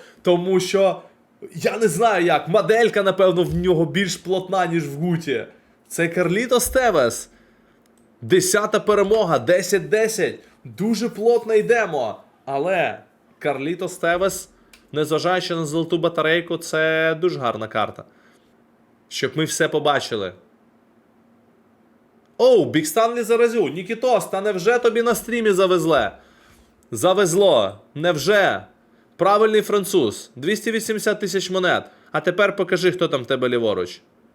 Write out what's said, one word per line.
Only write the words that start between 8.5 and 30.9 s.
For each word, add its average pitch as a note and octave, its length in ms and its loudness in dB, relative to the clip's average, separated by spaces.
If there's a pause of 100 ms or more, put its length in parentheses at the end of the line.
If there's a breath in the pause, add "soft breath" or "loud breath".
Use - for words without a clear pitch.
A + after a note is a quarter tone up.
перемога, G3+ 600 2
десять F3+ 500 0
десять. G#3 500 -2 (240 loud breath)
Дуже G3 460 -4
плотно A3 440 0
йдемо. F3+ 720 0 (220)
Але C#3 540 -2 (400)
Карлітос D3+ 580 -6
Тевес, F3+ 520 -2 (420 soft breath)
незважаючи D#3+ 640 -2
на E3 100 -4
золоту E3 320 -2
батарейку, E3 600 -2
це D#3+ 580 0
дуже D#3 240 -2
гарна A2+ 280 -4
карта. - 360 -4 (1040 soft breath)
Щоб - 260 -4
ми D#3 80 -2
все D3+ 240 -2
побачили. B2+ 680 -2 (2000)
Оу, A3+ 280 6
Біг C#3+ 200 0
Станлі A#3 380 0
Заразю. A3+ 460 2
Нікітос, A3 560 -2
та F#3+ 160 -4
невже G#3 380 0
тобі A#3 220 2
на A#3 140 2
стрімі A3 360 -2
завезле? E3 600 2 (800 soft breath)
Завезло. D#3+ 880 2 (160)
Невже? D#3 680 0 (500 soft breath)
Правильний G#3 460 4
француз. F#3 760 -2
Двісті G#3 360 -4
вісімдесят G#3+ 480 -2